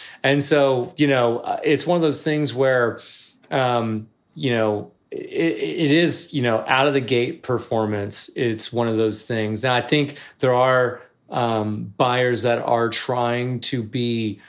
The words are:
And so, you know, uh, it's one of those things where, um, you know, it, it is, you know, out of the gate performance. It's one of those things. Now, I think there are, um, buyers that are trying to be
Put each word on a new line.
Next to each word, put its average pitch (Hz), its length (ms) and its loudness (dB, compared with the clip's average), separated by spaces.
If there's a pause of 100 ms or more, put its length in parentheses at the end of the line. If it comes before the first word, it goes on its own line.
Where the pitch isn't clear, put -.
(240)
And 139 180 4
so, 135 540 2
you 147 100 4
know, 120 340 2
uh, - 220 -4
it's 151 240 2
one 175 100 2
of 165 60 2
those 143 220 0
things 151 300 0
where, 127 440 2 (540)
um, 113 560 0 (260)
you 135 160 -2
know, 107 400 0 (220)
it, - 60 -8
it 160 760 -2
is, 160 400 0
you 147 100 -2
know, 113 240 0
out 139 220 2
of 139 60 0
the 139 80 2
gate 120 400 -2
performance. 107 920 -4
It's 110 380 -2
one 117 160 0
of 110 80 0
those 110 300 0
things. 110 360 -4
Now, 127 120 0
I 120 80 0
think 147 340 0 (220)
there 131 160 2
are, 127 480 2 (260)
um, 110 680 -2
buyers 123 460 2
that 117 180 2
are 117 280 2
trying 123 720 -2
to 120 220 -4
be 113 680 -2